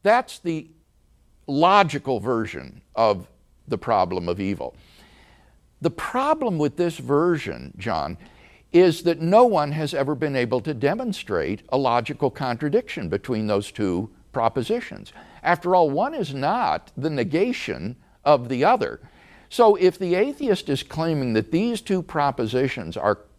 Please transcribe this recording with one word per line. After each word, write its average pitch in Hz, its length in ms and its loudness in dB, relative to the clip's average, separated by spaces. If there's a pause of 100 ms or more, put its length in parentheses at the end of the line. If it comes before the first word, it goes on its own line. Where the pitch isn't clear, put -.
That's 240 340 2
the 165 300 -6 (800)
logical 147 720 2
version 107 600 -4 (120)
of 107 360 2 (400)
the 113 80 -2
problem 92 500 0
of 90 140 -4
evil. 95 340 -6 (1040)
The 165 120 -2
problem 262 680 -2
with 147 180 0
this 170 220 -2
version, 135 800 -2
John, 85 400 -4 (560)
is 175 300 6
that 165 180 0
no 202 240 6
one 151 260 0
has 156 220 -4
ever 139 200 -2
been 139 220 -4
able 123 260 0
to 151 120 -8
demonstrate 123 960 -2
a 131 80 0
logical 127 520 0
contradiction 143 760 -4
between 107 400 -4
those 104 240 0
two 98 380 -2 (240)
propositions. 117 800 -4 (280)
After 175 320 0
all, 165 160 4
one 208 240 -2
is 180 200 -6
not 139 640 -2
the 139 120 -4
negation 135 880 -4 (300)
of 131 240 4
the 131 160 0
other. 180 340 0 (520)
So 220 260 6
if 180 200 2
the 175 160 -2
atheist 214 560 0
is 135 140 -2
claiming 151 500 -2
that 104 180 0
these 214 300 0
two 185 220 -2
propositions 127 920 -2
are - 260 0 (180)